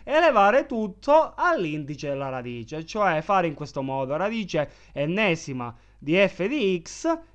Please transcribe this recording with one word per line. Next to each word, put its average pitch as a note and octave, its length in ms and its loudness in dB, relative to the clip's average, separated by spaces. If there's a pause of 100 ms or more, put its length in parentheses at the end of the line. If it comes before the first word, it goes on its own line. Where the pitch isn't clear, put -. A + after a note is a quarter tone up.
elevare C4+ 640 4
tutto C4 720 0
all'indice D3+ 720 -2
della C#3 220 -4
radice, B2 540 -8
cioè E3+ 360 2
fare F#3 260 2
in D#3 80 -4
questo C#3 280 -8
modo: C3+ 340 -4
radice G3 540 -2 (220)
ennesima D3+ 800 -2 (260)
di D3+ 180 0
f F#3+ 320 2
di G3 340 0
x - 340 -4 (180)